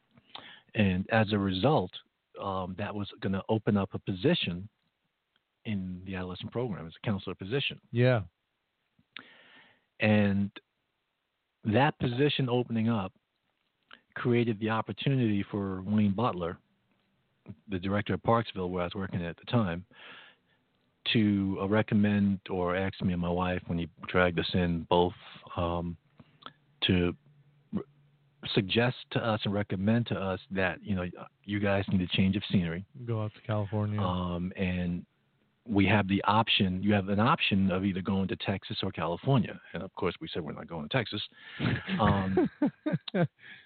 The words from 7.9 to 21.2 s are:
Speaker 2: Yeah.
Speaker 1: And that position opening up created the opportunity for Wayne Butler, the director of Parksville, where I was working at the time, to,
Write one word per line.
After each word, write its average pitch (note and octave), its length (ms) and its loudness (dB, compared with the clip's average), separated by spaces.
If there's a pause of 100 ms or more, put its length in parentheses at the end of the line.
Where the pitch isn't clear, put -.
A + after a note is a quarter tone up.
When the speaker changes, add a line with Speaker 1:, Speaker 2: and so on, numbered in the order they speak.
Speaker 2:
Yeah. A#2+ 320 4 (1800)
Speaker 1:
And G2+ 520 4 (1120)
that B2 340 4
position C#3 500 0
opening A#2 400 0
up G2+ 240 -2 (1000)
created A#2+ 460 2
the G#2+ 100 0
opportunity A2 720 0
for G2 400 -4
Wayne G#2 300 4
Butler, F#2 440 -2 (1120)
the F#2+ 100 -4
director G2 360 0
of F2 80 -4
Parksville, A2+ 480 0
where F2+ 120 -2
I F2 40 -2
was E2 80 -8
working F#2+ 280 -6
at E2+ 140 -6
the - 100 -20
time, F#2 380 0 (1300)
to, G2 480 4